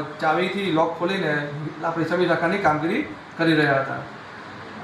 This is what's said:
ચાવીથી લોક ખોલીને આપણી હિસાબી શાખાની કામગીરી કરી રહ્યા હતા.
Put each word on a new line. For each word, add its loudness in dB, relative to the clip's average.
ચાવીથી 2
લોક 2
ખોલીને 0
આપણી 0
હિસાબી 2
શાખાની 2
કામગીરી 2
કરી 4
રહ્યા 4
હતા. 0